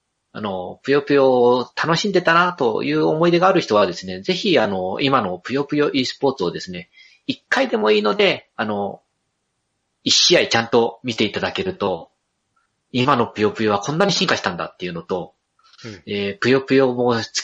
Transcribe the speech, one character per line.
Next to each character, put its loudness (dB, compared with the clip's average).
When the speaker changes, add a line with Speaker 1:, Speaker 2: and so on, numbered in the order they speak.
Speaker 1:
あ -12
の、 -8
ぷ -2
よ 4
ぷ 0
よ 6
を 4
楽 0
し -2
ん -2
で 2
た 2
な 2
と -2
い -4
う 0
思 2
い 4
出 2
が 4
あ 4
る 4
人 0
は 6
で -6
す -12
ね、 -10
ぜ -4
ひ、 0
あ 2
の、 -4
今 2
の -4
ぷ -8
よ -2
ぷ -4
よ 2
e 0
ス -8
ポ 0
ー -2
ツ -4
を -2
で -10
す -12
ね、 -14
一 -8
回 0
で -4
も 0
い 4
い 0
の -2
で、 0
あ -4
の、 -6
一 -2
試 4
合 2
ち -4
ゃ 2
ん -8
と 0
見 -6
て 0
い 0
た -6
だ -4
け -6
る -4
と、 -4
今 2
の 0
ぷ -6
よ 2
ぷ -6
よ 2
は 0
こ -6
ん -4
な 2
に 0
進 -2
化 0
し -8
た -2
ん -10
だ -6
っ -18
て -10
い -6
う -10
の -10
と、 -6
Speaker 2:
う -12
ん。 -18
Speaker 1:
え -6
ー、 -12
ぷ 0
よ 2
ぷ 0
よ 4
も 0
突 -2
き -10